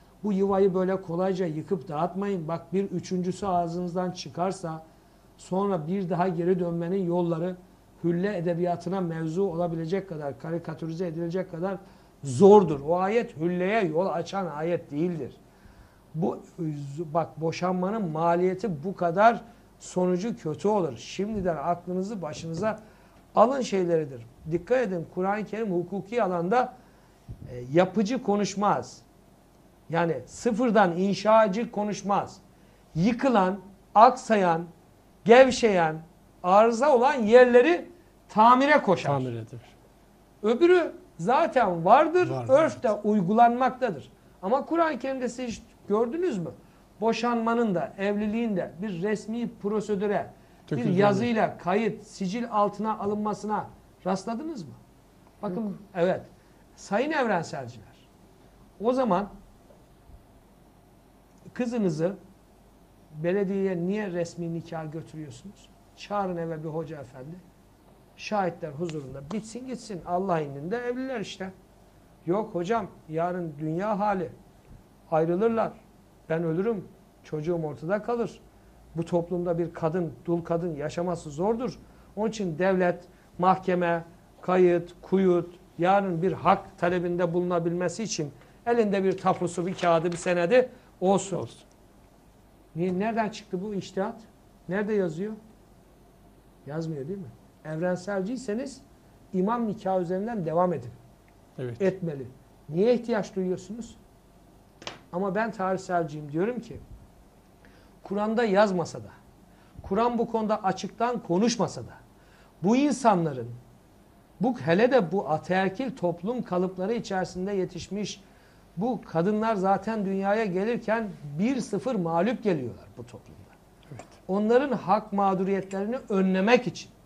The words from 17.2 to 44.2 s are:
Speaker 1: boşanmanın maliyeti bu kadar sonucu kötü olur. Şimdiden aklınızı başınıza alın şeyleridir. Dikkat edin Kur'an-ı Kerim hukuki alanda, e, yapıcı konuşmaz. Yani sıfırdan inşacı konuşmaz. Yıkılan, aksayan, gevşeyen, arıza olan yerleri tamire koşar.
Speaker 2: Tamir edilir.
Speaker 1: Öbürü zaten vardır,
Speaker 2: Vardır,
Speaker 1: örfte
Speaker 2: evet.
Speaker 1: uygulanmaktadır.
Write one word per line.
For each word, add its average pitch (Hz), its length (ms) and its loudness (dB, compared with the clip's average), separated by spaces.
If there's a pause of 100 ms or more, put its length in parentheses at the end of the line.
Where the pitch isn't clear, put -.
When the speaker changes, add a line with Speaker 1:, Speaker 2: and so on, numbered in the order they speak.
Speaker 1:
boşanmanın 180 720 -2
maliyeti 175 720 0
bu 185 120 -6
kadar 196 460 4 (380)
sonucu 180 580 -2
kötü 151 300 -4
olur. 175 300 2
Şimdiden 185 600 -4
aklınızı 180 640 -4
başınıza 165 580 -6 (560)
alın 247 260 6
şeyleridir. 165 640 -2 (260)
Dikkat 175 260 0
edin 185 360 -2
Kur'an-ı 196 320 -2
Kerim 214 260 -6
hukuki 190 520 -2
alanda, 185 500 0 (800)
e, 123 120 -10 (100)
yapıcı 190 500 2
konuşmaz. 196 800 0 (880)
Yani 165 260 0 (100)
sıfırdan 214 720 2
inşacı 208 720 2
konuşmaz. 196 720 -4 (540)
Yıkılan, 202 640 2 (360)
aksayan, 202 720 6 (600)
gevşeyen, 214 680 8 (480)
arıza 226 520 6
olan 247 180 4
yerleri 247 760 8 (400)
tamire 254 520 6
koşar. 170 280 2
Speaker 2:
Tamir 131 220 -2
edilir. 113 440 -12 (680)
Speaker 1:
Öbürü 320 480 4 (260)
zaten 220 680 2
vardır, 320 440 6
Speaker 2:
Vardır, 254 240 0
Speaker 1:
örfte 277 340 4
Speaker 2:
evet. 208 160 0
Speaker 1:
uygulanmaktadır. 233 1080 2 (300)